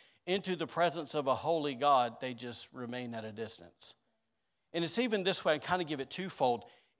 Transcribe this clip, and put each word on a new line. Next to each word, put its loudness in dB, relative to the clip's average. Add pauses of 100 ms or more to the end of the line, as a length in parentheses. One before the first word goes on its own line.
(260)
into -2
the -4
presence 0
of 2
a 6
holy 0
God, 4
they -4
just -10
remain -6
at -8
a -8
distance. -12 (800)
And 0
it's -2
even 2
this 0
way, 6
I 0
kinda 0
give -4
it -8
twofold, 0 (340)